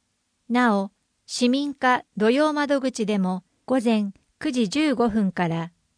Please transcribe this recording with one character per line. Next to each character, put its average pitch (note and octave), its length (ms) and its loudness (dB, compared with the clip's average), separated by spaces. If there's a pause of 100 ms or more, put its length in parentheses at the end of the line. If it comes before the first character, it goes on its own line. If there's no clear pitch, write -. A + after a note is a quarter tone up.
(500)
な A#3 260 2
お、 G3 140 -4 (440)
市 B3 140 2
民 C#4 240 0
課 B3+ 320 0 (140)
土 G#3+ 120 4
曜 D4+ 220 2
窓 C#4+ 260 0
口 B3 280 -4
で G#3 120 0
も、 F#3 240 -2 (220)
午 B3+ 180 0
前 G#3+ 300 0 (260)
九 D#4 120 -4
時 A#3+ 180 0
十 C#4+ 260 0
五 A#3+ 140 2
分 G3+ 240 0
か F3 160 -2
ら E3 240 -6 (260)